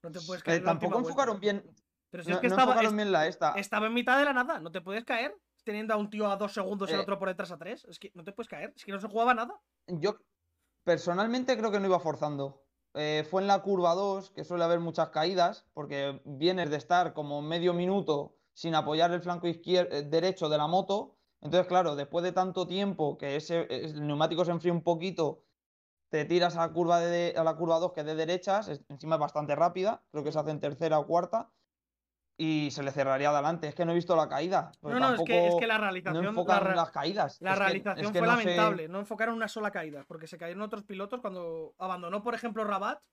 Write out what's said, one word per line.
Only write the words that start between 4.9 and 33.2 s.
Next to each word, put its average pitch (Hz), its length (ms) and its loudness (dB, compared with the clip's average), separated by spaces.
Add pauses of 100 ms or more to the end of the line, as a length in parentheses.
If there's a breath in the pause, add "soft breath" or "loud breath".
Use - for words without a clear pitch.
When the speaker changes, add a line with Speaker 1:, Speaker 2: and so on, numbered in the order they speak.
Speaker 1:
caer 262 300 -4 (300)
teniendo 214 300 -4
a - 20 2
un 208 120 -2
tío 208 220 -2
a 196 60 0
dos 202 180 -4
segundos 196 360 -4
y 160 40 0
al 156 60 0
Speaker 2:
Eh. - 20 -2
Speaker 1:
otro 190 160 -4
por 190 100 -2
detrás 180 220 -6
a 165 80 -12
tres. 196 280 -12
Es 175 120 -20
que 196 160 -18
no 170 100 -18
te 196 80 -14
puedes 220 160 -12
caer. 160 280 -10
Es - 80 -20
que 202 80 -10
no 196 80 -6
se 208 80 -8
jugaba 226 260 4
nada. 240 260 -6 (280)
Speaker 2:
Yo 175 280 -2 (680)
personalmente 214 760 0
creo 220 120 0
que 202 100 2
no 196 60 0
iba 180 140 4
forzando. 147 640 -4 (300)
Eh, 151 360 0
fue 190 120 0
en 196 40 0
la 196 160 4
curva 180 320 2
dos, 196 360 -2
que 156 120 -12
suele 170 220 -2
haber 170 160 4
muchas 165 300 -2
caídas, 175 540 2 (100)
porque 139 500 -4
vienes 160 460 0
de 151 60 0
estar 165 360 2
como 147 280 -6
medio 170 320 0
minuto 175 640 0 (160)
sin 165 220 -6
apoyar 156 380 2
el 175 100 -2
flanco 175 240 -4
izquier-, 175 460 0
eh, 147 100 -2
derecho 165 460 0
de 151 100 2
la 151 80 2
moto. 190 500 0 (240)
Entonces, 175 280 2
claro, 175 260 4
después 160 300 -4
de 180 80 0
tanto 185 340 0
tiempo 175 500 -2
que 143 200 -4
ese, 165 340 -2
el 151 360 -6
neumático 156 380 2
se 165 60 0
enfría 170 220 0
un 170 100 0
poquito, 170 640 -2 (680)
te 156 140 0
tiras 170 320 2
a 165 100 2
la 160 60 -6
curva 170 260 4
de, 170 380 2
a 165 80 2
la 160 100 2
curva 165 240 2
dos, 175 140 0
que 156 80 -8
es 151 60 -4
de 156 100 -4
derechas, 185 500 0
es, 143 220 -10
encima 151 260 -4
es 151 60 0
bastante 147 340 -2
rápida, 180 560 0
creo 147 140 -6
que 147 80 -2
se 151 80 0
hace 151 100 -2
en 151 80 -4
tercera 151 400 0
o 143 80 0
cuarta, 180 460 0 (840)
y 151 340 0
se 143 120 -8
le 139 80 -2
cerraría 135 400 2